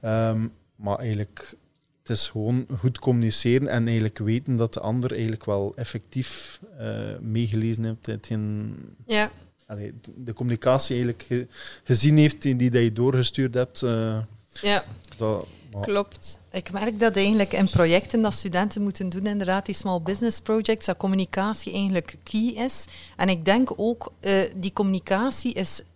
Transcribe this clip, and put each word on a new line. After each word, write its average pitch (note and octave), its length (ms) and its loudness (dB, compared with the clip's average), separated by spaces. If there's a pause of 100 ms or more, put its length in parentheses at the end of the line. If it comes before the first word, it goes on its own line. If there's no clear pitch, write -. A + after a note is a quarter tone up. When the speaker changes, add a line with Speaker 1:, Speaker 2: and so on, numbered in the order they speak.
Speaker 1:
Ehm, A2+ 460 0 (300)
maar G2+ 220 -2
eigenlijk, G#2+ 580 -6 (460)
het - 140 -8
is - 120 -2
gewoon A#2 380 -2 (120)
goed B2+ 200 0
communiceren B2 680 2
en A#2 180 2
eigenlijk A2+ 320 0
weten A#2+ 380 0
dat A2+ 180 0
de - 60 -6
ander A#2+ 320 -2
eigenlijk A2 320 -4
wel G2+ 320 0
effectief, - 840 -8 (180)
eh, A2+ 100 -6 (320)
meegelezen A2+ 640 0
heeft. A2+ 220 -6
Hetgeen G#2+ 680 -4 (280)
Speaker 2:
Ja. G#3+ 260 0 (360)
Speaker 1:
allee, G#2 260 -10 (100)
de, - 140 -20
de A#2+ 160 -10
communicatie B2+ 640 2
eigenlijk A#2+ 320 -2
ge-, B2 180 -2 (380)
gezien C3+ 320 6
heeft D3+ 260 6
die, C3+ 140 2
die B2 140 4
dat A#2+ 120 4
je A#2 100 4
doorgestuurd B2+ 640 2
hebt. B2 280 -2
Eh, A2+ 360 0 (440)
Speaker 2:
Ja. G3+ 220 2 (320)
Speaker 1:
dat, G#2+ 300 0 (260)
maar G2+ 100 -6
Speaker 2:
Klopt. - 560 -4 (140)
Speaker 3:
Ik F3+ 200 -8
merk G#3 280 -4
dat A3+ 160 4
eigenlijk G3+ 360 4
in G3 180 4
projecten F3+ 520 4
dat G#3 120 2
studenten G3 480 -2
moeten G3 260 -4
doen, F#3+ 180 -4
inderdaad, G3 400 -2
die G3+ 80 -6
small F#3 260 -2
business G3 400 -2
projects, A3 460 0
dat F#3 100 0
communicatie F#3+ 760 -2
eigenlijk F#3+ 500 -2
key A3+ 300 -2 (120)
is. - 200 0 (320)
En F3+ 120 2
ik E3+ 160 0
denk A3+ 320 4
ook, A#3 440 -4
eh, G3 200 2 (160)
die F#3 160 -4
communicatie G3+ 840 0
is - 280 -2 (140)